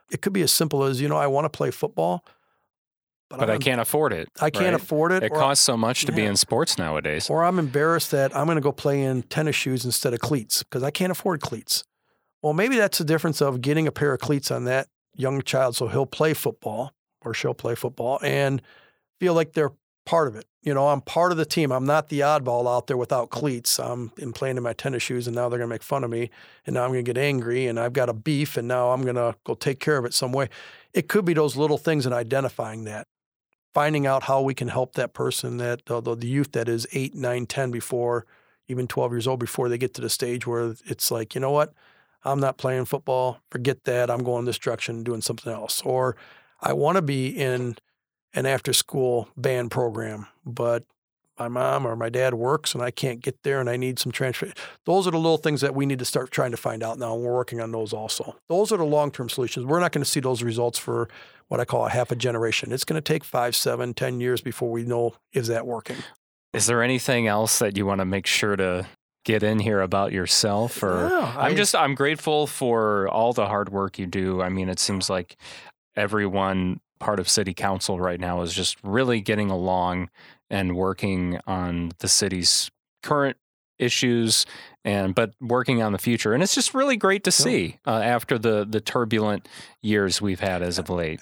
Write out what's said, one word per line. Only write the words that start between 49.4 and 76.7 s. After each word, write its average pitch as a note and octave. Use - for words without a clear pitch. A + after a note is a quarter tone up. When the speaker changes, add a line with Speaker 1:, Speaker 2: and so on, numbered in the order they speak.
Speaker 1:
program, A2
but A#2+
my A#2+
mom C3
or A#2
my A#2
dad B2+
works C3
and A#2+
I B2
can't A#2+
get -
there C#3
and B2
I A#2+
need B2+
some B2+
transfer." -
Those F3+
are F3+
the E3
little E3
things D3+
that C#3
we C#3
need C#3
to B2+
start B2+
trying C3
to A#2
find A2+
out A2+
now, A#2
and A#2
we're A#2+
working A#2+
on A2+
those A2+
also. -
Those G#3
are G#3
the E3+
long-term D3
solutions. B2
We're D#3
not F3
gonna D3
see -
those B2+
results A#2+
for A#2
what A#2+
I B2
call A#2+
a A2+
half A#2+
a A#2+
generation. A#2
It's C3
gonna D#3+
take D#3
five, A#2+
seven, B2
ten B2+
years B2
before A#2+
we A#2
know, A#2+
is A#2
that A#2
working? B2
Speaker 2:
Is A2
there A#2
anything B2
else G#2+
that G2+
you G2+
wanna G2
make F#2+
sure G2+
to F#2
get G#2+
in G#2+
here G#2
about G2
yourself? G#2
Or F#2
Speaker 1:
No, F4+
Speaker 2:
I'm C3
Speaker 1:
I C#3
Speaker 2:
just, G3+
I'm C#3+
grateful D3+
for A2
all A2+
the A2+
hard G2+
work G2
you F#2+
do. F#2
I F#2
mean, F#2
it F#2
seems F#2+
like F#2
everyone G2